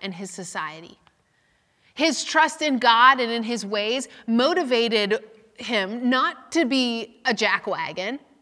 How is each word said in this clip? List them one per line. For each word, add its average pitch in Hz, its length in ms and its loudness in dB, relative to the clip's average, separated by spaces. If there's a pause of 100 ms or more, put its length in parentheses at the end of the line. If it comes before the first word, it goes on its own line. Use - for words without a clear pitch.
and 190 120 -8
his 185 160 -12
society. 165 680 -12 (960)
His 311 280 0
trust 320 380 0
in 294 160 0
God 247 440 6
and 233 120 -2
in 233 100 -2
his 220 220 -6
ways 214 420 -4 (200)
motivated 233 1000 2 (320)
him 226 540 -2
not 285 420 0
to 330 140 4
be 240 580 -2
a 247 80 2
jackwagon, 190 880 -4 (240)